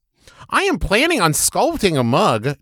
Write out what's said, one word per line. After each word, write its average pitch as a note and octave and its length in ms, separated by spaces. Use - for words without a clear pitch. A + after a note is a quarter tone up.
I D4 120
am F#4+ 160
planning A#3+ 420
on E3 120
sculpting G3+ 680
a B2+ 60
mug C3+ 580